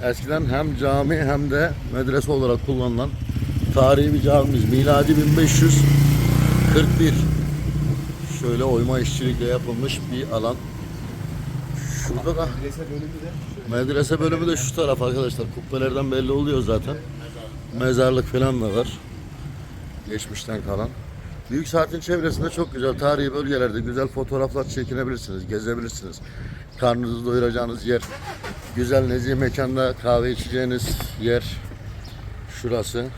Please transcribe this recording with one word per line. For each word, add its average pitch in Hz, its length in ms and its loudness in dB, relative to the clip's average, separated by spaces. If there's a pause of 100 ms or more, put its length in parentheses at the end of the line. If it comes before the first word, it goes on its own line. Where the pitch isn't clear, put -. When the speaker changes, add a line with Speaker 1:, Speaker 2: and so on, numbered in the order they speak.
Speaker 1:
Eskiden 131 460 0
hem 143 260 0
cami 139 400 2
hem 143 340 2
de 147 220 2 (220)
medrese 131 380 2
olarak 127 340 2
kullanılan 123 440 0 (640)
tarihi 139 400 6
bir 143 80 2
camimiz. 135 480 4
Miladi 143 460 6
bin 147 200 6
beş 151 260 6
yüz 135 200 8 (920)
kırk 156 260 6
bir. 156 140 6 (1300)
Şöyle 120 240 0
oyma 127 360 2
işçilikle 123 440 0
yapılmış 123 560 -2 (120)
bir 131 180 -4
alan. 113 260 -2 (1500)
Şurada 131 300 -2
da 165 100 -2
Speaker 2:
Medrese 143 340 -6 (100)
bölümü 147 120 -8
de - 760 -8
Speaker 1:
medrese 139 440 0
bölümü 160 260 0
de 165 100 0
şu 135 200 -4
taraf 139 260 2
arkadaşlar. 123 520 -2
Kubbelerden 135 580 -2
belli 131 200 0
oluyor 143 300 2
zaten. 110 340 0 (840)
Mezarlık 127 460 4
falan 127 360 2
da 104 140 0
var. 123 120 0 (1200)
Geçmişten 107 520 -6
kalan. 98 260 -4 (600)
Büyük 147 180 -2
Saat'in 160 320 0
çevresinde 165 500 -2
çok 165 240 -4
güzel 131 240 -2
tarihi 143 360 0
bölgelerde 131 460 0
güzel 123 280 -2
fotoğraflar 131 600 -2
çekinebilirsiniz, 123 800 -6
gezebilirsiniz. 110 720 -6 (580)
Karnınızı 120 480 0
doyuracağınız 120 600 0
yer, 117 160 2 (760)
güzel 123 300 2
nezih 123 280 0
mekanda 131 680 0
kahve 120 300 2
içeceğiniz 127 680 -2 (220)
yer. 117 240 2 (1160)
Şurası. 120 440 -2 (120)